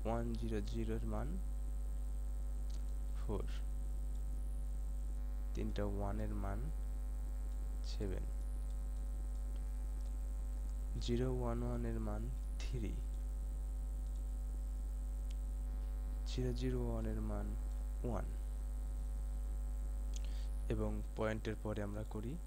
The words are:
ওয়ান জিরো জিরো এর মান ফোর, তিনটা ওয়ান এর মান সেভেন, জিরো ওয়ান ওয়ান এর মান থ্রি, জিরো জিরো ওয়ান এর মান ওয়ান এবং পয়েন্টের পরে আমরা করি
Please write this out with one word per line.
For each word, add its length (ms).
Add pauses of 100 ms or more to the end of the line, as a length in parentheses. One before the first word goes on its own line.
ওয়ান 220 (140)
জিরো 200 (120)
জিরো 280
এর 140
মান 160 (1900)
ফোর, 260 (2000)
তিনটা 300 (120)
ওয়ান 300
এর 80 (100)
মান 160 (1300)
সেভেন, 320 (2750)
জিরো 240 (120)
ওয়ান 260
ওয়ান 260
এর 160
মান 140 (400)
থ্রি, 320 (3250)
জিরো 220 (100)
জিরো 260
ওয়ান 240
এর 80 (100)
মান 180 (580)
ওয়ান 220 (2500)
এবং 180 (260)
পয়েন্টের 460
পরে 240
আমরা 160 (100)
করি 200 (140)